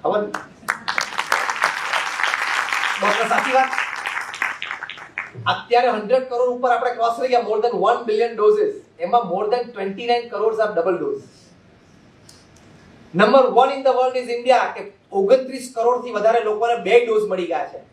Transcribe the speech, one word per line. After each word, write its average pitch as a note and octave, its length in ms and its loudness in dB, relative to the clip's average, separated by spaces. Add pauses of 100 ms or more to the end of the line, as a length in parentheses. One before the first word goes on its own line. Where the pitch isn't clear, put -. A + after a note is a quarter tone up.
ખબર? G#3 180 0 (2750)
ડોક્ટર, G#3 340 0
સાચી B3+ 240 0
વાત? C4 160 2 (1800)
અત્યારે A#3+ 400 2
હન્ડ્રેડ A#3+ 400 0
કરોડ B3 180 0
ઉપર B3 220 0
આપણે A#3+ 240 -2
ક્રોસ A#3 240 0
થઈ B3+ 100 0
ગયા, A3 160 2
more G#3+ 160 0
than A#3+ 100 0 (120)
one A#3+ 240 2
billion A3+ 220 2 (100)
doses. G#3 300 4 (360)
એમાં A3+ 240 2
more G#3 220 0
than A#3+ 100 -2 (140)
twenty-nine A#3 560 -2
crores G#3+ 320 0
are G#3 120 -4
double E3+ 240 0
dose. - 240 -6 (1900)
Number G#3+ 280 6 (200)
one C#4 140 4
in C4+ 120 -8
the B3+ 100 4
world B3+ 240 0
is A#3 60 -10 (100)
India, A#3+ 220 4 (160)
કે G3 60 -10 (360)
ઓગણત્રીસ B3+ 480 2 (100)
કરોડ A#3+ 280 2
થી A3+ 120 -6
વધારે A3 320 4
લોકોને A3+ 260 0 (140)
બે A3 60 4 (100)
ડોઝ G#3+ 280 0
મળી F3 200 -4
ગયા C#3+ 220 -4
છે. - 60 -14 (120)